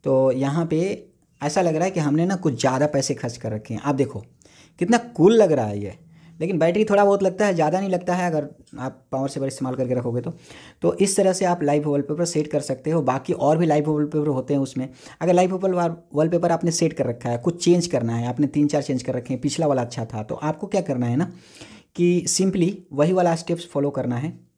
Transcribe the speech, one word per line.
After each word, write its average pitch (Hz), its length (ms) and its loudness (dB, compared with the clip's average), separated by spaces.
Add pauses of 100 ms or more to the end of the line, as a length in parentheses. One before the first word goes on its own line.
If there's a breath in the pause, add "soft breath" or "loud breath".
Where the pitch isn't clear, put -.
तो 135 280 4
यहाँ 143 320 0
पे 160 160 0 (600)
ऐसा 151 200 0
लग 160 140 2
रहा 165 100 0
है 190 60 0
कि 185 80 -2
हमने 151 260 2
ना 190 120 -2
कुछ 147 220 -2
ज़्यादा 139 280 2
पैसे 139 260 0
खर्च 120 240 -6
कर 110 140 -8
रखे 107 220 -8
हैं। - 80 -8
आप 143 140 0
देखो 123 280 -2 (560 soft breath)
कितना 214 180 4
कूल 220 360 4
लग 208 180 6
रहा 127 140 2
है 104 140 -4
ये, 98 140 -8 (460 loud breath)
लेकिन 170 200 -2
बैटरी 175 260 4
थोड़ा 202 200 4
बहुत 196 180 4
लगता 190 220 2
है, 196 80 2
ज़्यादा 165 260 2
नहीं 196 100 -4
लगता 180 260 -2
है। 180 120 -2
अगर 151 200 -2 (300)
आप 131 240 -10 (100)
पावर 135 180 -2
सेवर 135 180 -4
इस्तेमाल 131 280 -4
करके 127 180 -2
रखोगे 123 280 -2
तो। 165 120 -8 (480 loud breath)
तो 170 140 2
इस 190 220 2
तरह 190 160 4
से 185 120 -2
आप 175 180 0
लाइव 147 200 2
वॉलपेपर 147 420 -2
सेट 151 220 -2
कर 147 140 -2
सकते 143 300 -6
हो। 160 120 2
बाकी 131 320 -2
और 151 220 2
भी 170 80 2
लाइव 151 260 2
वॉलपेपर 151 360 0
होते 135 260 -2
हैं 139 80 2
उसमें। 131 260 -4 (340 loud breath)
अगर 147 120 2
लाइव 180 200 4
वॉलपेपर, 175 420 0 (180)
वॉलपेपर 165 380 2
आपने 170 200 0
सेट 165 220 0
कर 131 120 -2
रखा 120 240 -6
है, 120 80 -2
कुछ - 260 -4
चेंज 170 240 4
करना 117 280 -2
है, 117 120 -2
आपने 135 200 0
तीन 147 200 2
चार 147 140 0
चेंज 131 220 -4
कर 127 120 -4
रखे 127 180 -6
हैं, 120 80 -6
पिछला 151 260 -2
वाला 135 140 2
अच्छा 120 240 -6
था, 110 180 -10
तो - 120 -8
आपको 156 320 -6
क्या 196 140 0
करना 123 240 -4
है 120 100 0
ना 170 160 0 (640 loud breath)
कि 175 340 2
simply 185 420 2 (220)
वही 151 200 2
वाला 175 220 4
स्टेप्स 165 320 -6
फॉलो 143 240 -2
करना 123 240 -4
है। 143 140 -4 (280)